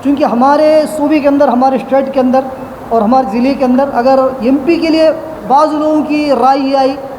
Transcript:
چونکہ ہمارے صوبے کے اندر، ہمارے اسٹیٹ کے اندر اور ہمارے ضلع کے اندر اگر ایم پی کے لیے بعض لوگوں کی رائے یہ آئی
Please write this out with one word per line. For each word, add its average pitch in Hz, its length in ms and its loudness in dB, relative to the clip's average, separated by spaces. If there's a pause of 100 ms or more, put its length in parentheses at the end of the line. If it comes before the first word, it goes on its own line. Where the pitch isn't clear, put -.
چونکہ 285 200 0
ہمارے 277 440 2 (300)
صوبے 294 220 0
کے 277 80 0
اندر، 285 200 2
ہمارے 262 280 2
اسٹیٹ 269 380 -2
کے 269 60 0
اندر 254 220 2 (480)
اور 226 120 0
ہمارے 233 360 0
ضلع 254 220 0
کے 269 60 0
اندر 254 280 2
اگر 254 260 2 (200)
ایم 247 260 0
پی 339 100 2
کے 320 140 -2
لیے 311 200 4 (380)
بعض 294 260 2
لوگوں 302 340 0
کی 294 220 -2 (100)
رائے 269 200 2
یہ 269 180 -2
آئی 269 180 0 (240)